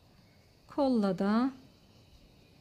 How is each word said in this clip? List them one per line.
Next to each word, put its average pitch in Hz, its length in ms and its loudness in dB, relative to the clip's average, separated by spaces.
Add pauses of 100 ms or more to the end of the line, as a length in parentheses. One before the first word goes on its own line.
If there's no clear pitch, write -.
(680)
Kolla 220 520 0
da 226 340 0 (1080)